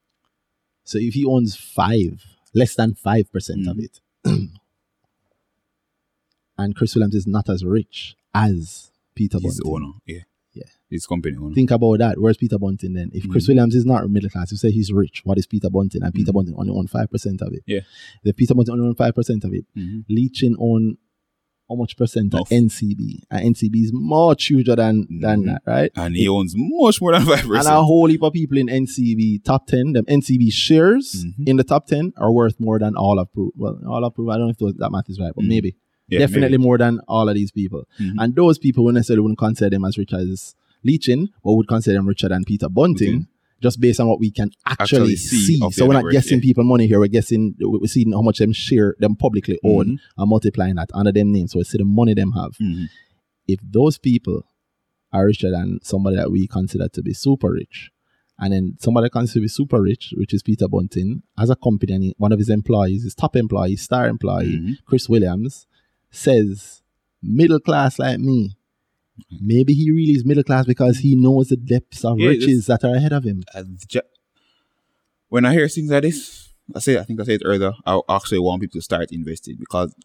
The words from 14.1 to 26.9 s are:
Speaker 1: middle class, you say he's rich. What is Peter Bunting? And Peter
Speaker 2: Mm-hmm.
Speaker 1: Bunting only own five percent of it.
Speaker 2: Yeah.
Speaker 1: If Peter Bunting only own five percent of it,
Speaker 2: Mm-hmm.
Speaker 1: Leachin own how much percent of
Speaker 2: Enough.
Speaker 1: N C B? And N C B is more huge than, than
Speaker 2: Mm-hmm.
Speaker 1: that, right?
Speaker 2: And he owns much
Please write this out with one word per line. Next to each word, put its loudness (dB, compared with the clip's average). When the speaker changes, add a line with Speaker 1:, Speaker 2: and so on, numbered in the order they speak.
Speaker 1:
middle 0
class, -8
you -8
say 2
he's -2
rich. -2
What 0
is -4
Peter -4
Bunting? -2
And -4
Peter 0
Speaker 2:
Mm-hmm. 0
Speaker 1:
Bunting -2
only -4
own -4
five -4
percent -6
of -8
it. -12
Speaker 2:
Yeah. -4
Speaker 1:
If 0
Peter 2
Bunting 2
only -2
own -2
five 0
percent -4
of -6
it, -8
Speaker 2:
Mm-hmm. -8
Speaker 1:
Leachin 0
own 0
how -8
much -6
percent -2
of -2
Speaker 2:
Enough. -4
Speaker 1:
N 4
C -4
B? -10
And -4
N 2
C -2
B 0
is 0
more 2
huge 2
than, 4
than 2
Speaker 2:
Mm-hmm. 0
Speaker 1:
that, -4
right? 0
Speaker 2:
And -4
he 2
owns 0
much 2